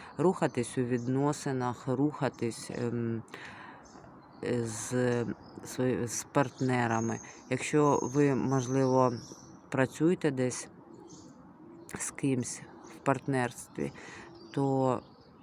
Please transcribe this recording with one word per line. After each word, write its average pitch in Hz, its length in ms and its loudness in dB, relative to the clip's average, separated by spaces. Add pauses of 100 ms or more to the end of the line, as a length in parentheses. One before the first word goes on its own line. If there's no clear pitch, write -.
(180)
Рухатись 147 600 2
у 131 40 4
відносинах, 127 1040 0
рухатись, 127 840 0
ем, 117 520 -2 (1200)
е, 117 220 0
з, 110 240 -8 (720)
з, 123 440 0
з - 160 -6
партнерами. 120 960 0 (300)
Якщо 143 540 4
ви, 139 320 4
можливо, 127 760 4 (560)
працюєте 151 640 2
десь 127 360 -2 (1300)
з - 120 -6
кимсь 131 500 -2 (220)
в - 120 -18
партнерстві, 131 960 0 (600)
то 135 500 2 (420)